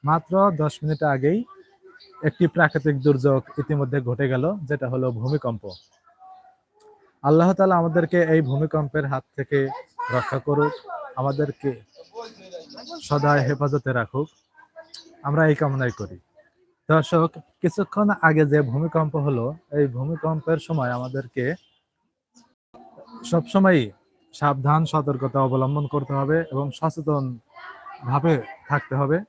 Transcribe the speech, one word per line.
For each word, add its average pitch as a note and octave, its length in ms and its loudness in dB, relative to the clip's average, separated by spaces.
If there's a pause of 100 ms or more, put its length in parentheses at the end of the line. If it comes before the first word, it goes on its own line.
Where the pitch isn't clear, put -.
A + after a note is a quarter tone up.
মাত্র D#3 300 0 (240)
দশ D3+ 220 0
মিনিট D3+ 240 -2
আগেই D3 360 2 (840)
একটি D#3 240 2
প্রাকৃতিক D3+ 540 2
দুর্যোগ C3+ 400 4 (160)
ইতিমধ্যে C#3 440 -2
ঘটে B2 260 -2
গেল, B2+ 180 0 (240)
যেটা C#3 200 -4
হলো C3 220 -2
ভূমিকম্প। A#2+ 520 -4 (1600)
আল্লাহ D#3+ 300 6
তাআলা F#3+ 220 4
আমাদেরকে E3+ 480 2
এই D#3+ 180 4
ভূমিকম্পের D3 640 -2
হাত C3+ 180 -4 (120)
থেকে C#3 240 -2 (540)
রক্ষা B2+ 260 -2
করুক, D3 340 0 (420)
আমাদেরকে C#3 560 -2 (1300)
সদা D3 320 0
হেফাজতে C#3 600 0
রাখুক, B2 340 -4 (960)
আমরা D3 240 2
এই D3+ 80 4
কামনাই C3+ 360 -2
করি। F#2 260 -12 (720)
দর্শক, D#3+ 400 2 (320)
কিছুক্ষণ G3+ 460 0 (140)
আগে D#3 240 6
যে D3 160 2
ভূমিকম্প D3+ 540 -2
হলো, C#3 300 0 (260)
এই D3 160 2
ভূমিকম্পের D#3 800 -4
সময় C3+ 240 -2
আমাদেরকে B2+ 540 -6 (1800)
সবসময়ই E3+ 680 2 (420)
সাবধান, D3 520 2
সতর্কতা C#3 560 -2
অবলম্বন C3+ 460 0
করতে C#3+ 260 -4
হবে C#3 240 0 (140)
এবং C3+ 200 -4
সচেতন D3+ 520 -2 (840)
ভাবে C#3 280 2 (340)
থাকতে C#3+ 280 -2
হবে। C#3 220 0 (120)